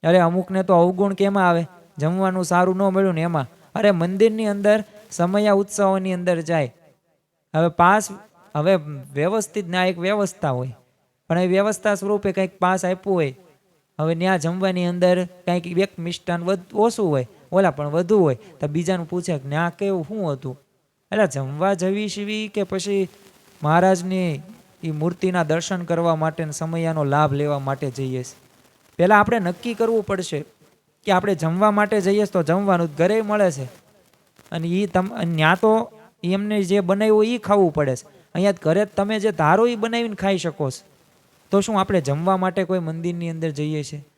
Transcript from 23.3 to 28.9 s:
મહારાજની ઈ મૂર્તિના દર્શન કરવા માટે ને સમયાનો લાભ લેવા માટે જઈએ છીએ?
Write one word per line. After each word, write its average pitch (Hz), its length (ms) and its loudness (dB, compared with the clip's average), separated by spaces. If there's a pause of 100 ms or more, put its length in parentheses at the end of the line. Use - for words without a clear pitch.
મહારાજની 175 760 2 (420)
ઈ 165 80 -4
મૂર્તિના 175 520 -2
દર્શન 170 400 -2
કરવા 170 320 0
માટે 156 300 -2
ને 151 60 -8
સમયાનો 160 520 -4
લાભ 143 300 2
લેવા 147 260 -2
માટે 135 320 -4
જઈએ 127 320 -6
છીએ? - 260 -18 (500)